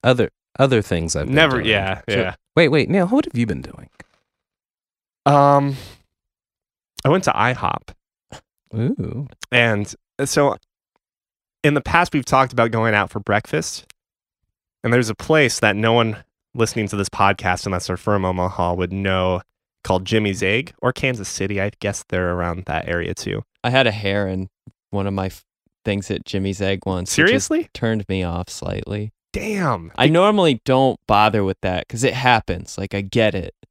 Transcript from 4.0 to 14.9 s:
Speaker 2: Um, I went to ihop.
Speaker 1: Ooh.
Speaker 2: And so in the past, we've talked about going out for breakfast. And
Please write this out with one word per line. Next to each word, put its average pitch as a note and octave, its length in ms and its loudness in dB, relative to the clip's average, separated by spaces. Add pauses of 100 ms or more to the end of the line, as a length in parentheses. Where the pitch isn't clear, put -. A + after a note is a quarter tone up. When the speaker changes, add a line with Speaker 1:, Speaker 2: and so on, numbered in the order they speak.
Speaker 2:
Um, C#3+ 520 4 (1300)
I B2+ 40 4
went F#3 160 2
to B2 60 2
ihop. - 640 -2 (800)
Speaker 1:
Ooh. B2+ 540 -4 (220)
Speaker 2:
And A2+ 440 0 (300)
so C#3+ 320 0 (1040)
in D3 120 2
the C#3+ 60 2
past, E3+ 320 0
we've C#3 120 0
talked C3 280 2
about A#2 180 2
going A2+ 240 0
out G#2 160 0
for G#2+ 100 -8
breakfast. - 680 -4 (1000)
And A#2 80 0